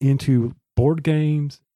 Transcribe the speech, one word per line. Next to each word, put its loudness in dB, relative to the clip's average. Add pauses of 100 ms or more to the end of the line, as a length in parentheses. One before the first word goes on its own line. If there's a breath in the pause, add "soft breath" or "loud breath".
into 0 (220)
board 2
games -2 (140)